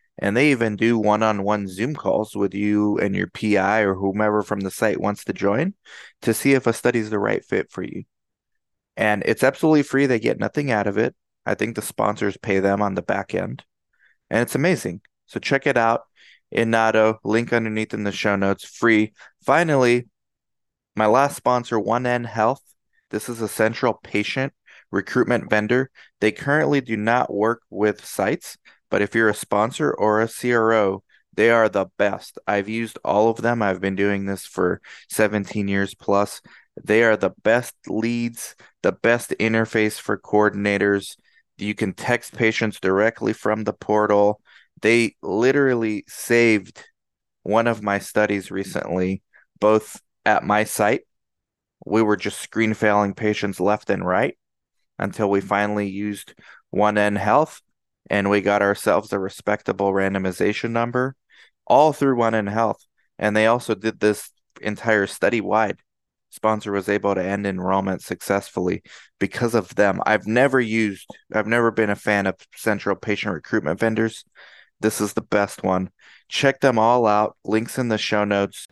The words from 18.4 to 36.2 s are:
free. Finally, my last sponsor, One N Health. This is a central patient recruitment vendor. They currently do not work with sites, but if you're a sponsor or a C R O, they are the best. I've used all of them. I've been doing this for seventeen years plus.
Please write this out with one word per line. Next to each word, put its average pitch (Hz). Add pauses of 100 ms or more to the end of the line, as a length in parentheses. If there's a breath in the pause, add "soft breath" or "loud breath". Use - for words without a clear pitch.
free. 110 (300 loud breath)
Finally, 135 (840)
my 110
last 135
sponsor, 120
One 117
N 123
Health. 113 (480)
This -
is 117
a 110
central 113
patient - (380 loud breath)
recruitment 117
vendor. 113 (320 loud breath)
They 107
currently 143
do 117
not 113
work 110
with 104
sites, - (320 soft breath)
but 101
if 101
you're 110
a 104
sponsor 127
or 107
a 113
C 123
R 113
O, 101 (300 soft breath)
they 113
are 113
the 101 (100)
best. 98
I've 101
used 113
all 107
of 113
them. 117
I've 95
been 98
doing 98
this 98
for - (280 loud breath)
seventeen 104
years 98
plus. - (400 loud breath)